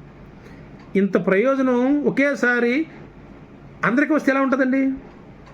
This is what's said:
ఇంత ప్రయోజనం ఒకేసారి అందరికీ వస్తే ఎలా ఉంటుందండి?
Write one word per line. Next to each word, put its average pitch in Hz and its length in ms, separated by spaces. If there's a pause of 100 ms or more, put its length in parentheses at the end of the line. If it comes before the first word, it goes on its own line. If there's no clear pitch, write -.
(960)
ఇంత 190 320
ప్రయోజనం 262 760
ఒకేసారి 247 840 (1000)
అందరికీ 254 280
వస్తే 277 180
ఎలా 269 100
ఉంటుందండి? 269 500 (600)